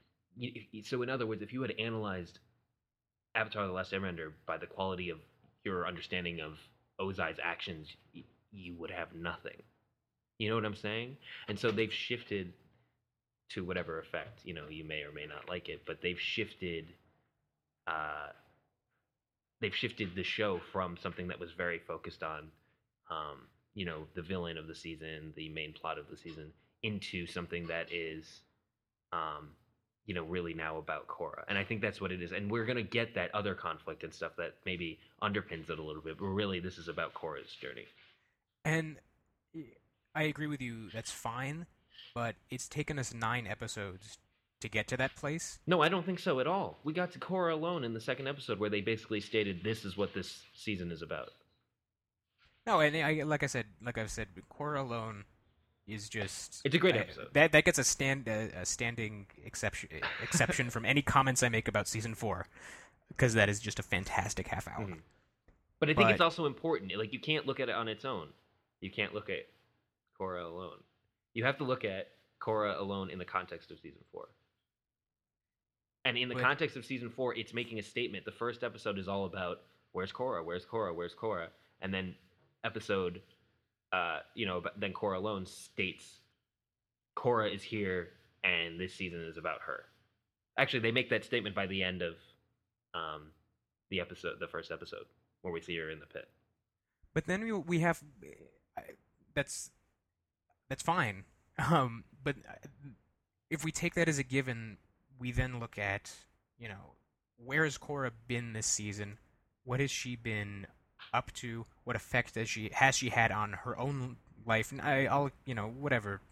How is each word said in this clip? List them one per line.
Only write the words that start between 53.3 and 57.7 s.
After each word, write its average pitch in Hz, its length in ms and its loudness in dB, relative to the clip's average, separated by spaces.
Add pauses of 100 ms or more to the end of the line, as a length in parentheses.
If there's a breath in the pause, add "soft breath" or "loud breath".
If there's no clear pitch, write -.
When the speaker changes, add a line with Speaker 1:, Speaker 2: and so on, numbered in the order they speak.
Speaker 2:
I 147 60 4
said, 117 180 0 (160)
like 117 160 -4
I've 110 140 0
said, 110 160 -4 (240)
Korra 147 280 -2
alone 113 460 -2 (600)
is 104 220 -6
just - 540 -4
Speaker 1:
It's 139 120 6
a - 20 10
great 180 180 8
Speaker 2:
I, 107 40 6
Speaker 1:
episode. - 340 -4
Speaker 2:
that, 151 200 10
that 151 120 10
gets 165 140 8